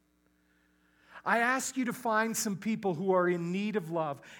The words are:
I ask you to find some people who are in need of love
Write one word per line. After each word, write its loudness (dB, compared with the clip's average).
I 4
ask 0
you 0
to 0
find 0
some -2
people -2
who 0
are 6
in -2
need -2
of -4
love -4